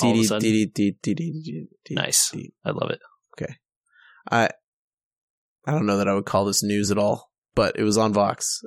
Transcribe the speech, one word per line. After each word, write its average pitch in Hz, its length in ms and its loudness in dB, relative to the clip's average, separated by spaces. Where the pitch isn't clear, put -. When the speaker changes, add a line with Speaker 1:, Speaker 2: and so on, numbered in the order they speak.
Speaker 1:
all 120 100 4
of 110 60 4
a 113 40 4
Speaker 2:
Dee, 110 60 4
Speaker 1:
sudden? 107 160 0
Speaker 2:
dee, 110 240 2
dee, 101 360 0
dee, 104 120 -2
dee, 165 180 -6
dee, 151 240 -12
dee, 147 100 -10
Speaker 1:
Nice. - 360 0
Speaker 2:
dee. - 240 -14
Speaker 1:
I - 60 -4
love - 200 -2
it. - 80 -4
Speaker 2:
Okay. - 160 -8
I, 117 180 4
I 135 60 0
don't 151 140 0
know 101 120 2
that 101 100 2
I 98 60 2
would 98 120 -2
call 101 200 0
this 101 160 -2
news 104 280 0
at 101 80 0
all, 107 320 0
but 107 240 0
it - 40 0
was 107 160 2
on 107 160 2
Vox, - 520 0